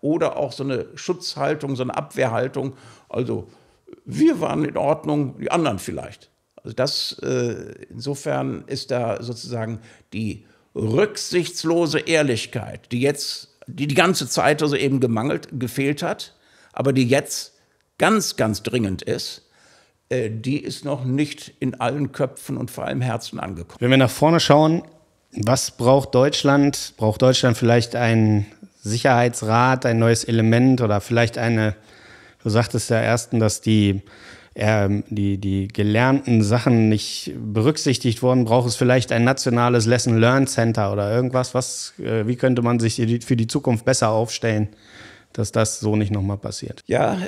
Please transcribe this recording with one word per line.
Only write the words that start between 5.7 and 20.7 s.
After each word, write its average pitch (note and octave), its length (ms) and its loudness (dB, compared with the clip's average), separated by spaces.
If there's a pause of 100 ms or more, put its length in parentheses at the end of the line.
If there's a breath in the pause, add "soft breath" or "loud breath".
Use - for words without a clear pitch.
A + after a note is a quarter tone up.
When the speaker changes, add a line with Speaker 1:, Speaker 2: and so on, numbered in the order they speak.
Speaker 1:
vielleicht. - 520 -12 (320)
Also A2+ 120 -14
das, - 440 -4
äh, A#2+ 720 -6
insofern C3+ 800 -8
ist - 220 -10
da A#2+ 320 -4
sozusagen A#2 580 -10 (340 soft breath)
die G#2+ 320 -8 (280 soft breath)
rücksichtslose E3 1200 -2
Ehrlichkeit, B2+ 920 -4
die A#2+ 120 -2
jetzt, - 640 -4
die, C#3 200 -8
die D3 80 -4
ganze F3 360 2
Zeit D3 320 2
also D3 140 0
eben C3+ 240 0
gemangelt, B2+ 600 -2
gefehlt C#3 420 -4
hat, F3 320 -8 (380 soft breath)
aber C3+ 220 0
die B2+ 120 4
jetzt - 460 -2 (460)
ganz, G3 380 2
ganz G#2+ 260 0
dringend A2 400 -2
ist, - 400 -6 (640 soft breath)
äh, A#2 220 -2
die A2+ 280 -4
ist - 260 -10